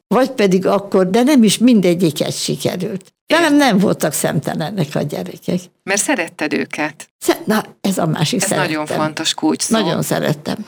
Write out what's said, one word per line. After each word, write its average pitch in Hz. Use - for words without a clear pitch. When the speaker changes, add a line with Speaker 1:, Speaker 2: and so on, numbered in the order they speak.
Speaker 1:
vagy 254
pedig 190
akkor, 190
de 233
nem 262
is 202
mindegyiket 180
sikerült. 185
Velem 311
Speaker 2:
Értem. 294
Speaker 1:
nem 208
voltak 175
szemtelenek 160
a 156
gyerekek. 180
Speaker 2:
Mert 196
szeretted 165
őket. 156
Speaker 1:
Sze-, -
na, -
ez 190
a 175
másik, 156
Speaker 2:
Ez -
Speaker 1:
szerettem. 175
Speaker 2:
nagyon 156
fontos 156
kulcs -
szó. 226
Speaker 1:
Nagyon 175
szerettem. 147